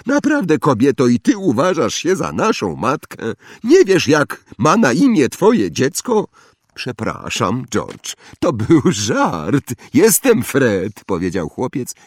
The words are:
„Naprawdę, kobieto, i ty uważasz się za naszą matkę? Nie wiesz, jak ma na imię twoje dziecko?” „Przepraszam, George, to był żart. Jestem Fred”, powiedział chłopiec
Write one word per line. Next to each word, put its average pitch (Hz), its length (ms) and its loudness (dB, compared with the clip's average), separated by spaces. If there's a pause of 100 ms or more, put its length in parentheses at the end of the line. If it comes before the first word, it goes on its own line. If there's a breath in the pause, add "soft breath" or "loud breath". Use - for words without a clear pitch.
„Naprawdę, 277 540 0
kobieto, 131 480 2
i 120 120 2
ty 247 180 0
uważasz 156 580 0
się 185 200 -2
za 95 160 -4
naszą 104 440 -2
matkę? 110 580 -6 (300 loud breath)
Nie 302 220 6
wiesz, 190 220 2
jak 147 380 0 (120)
ma 156 200 2
na 135 160 4
imię 208 360 2
twoje 196 420 2
dziecko?” 175 560 -2 (460 soft breath)
„Przepraszam, 110 1000 -6
George, - 440 -8 (240 loud breath)
to - 140 0
był 120 320 2
żart. 120 880 -2 (200 loud breath)
Jestem 202 500 4
Fred”, 107 640 -2
powiedział 87 440 -4
chłopiec - 440 -8 (140 soft breath)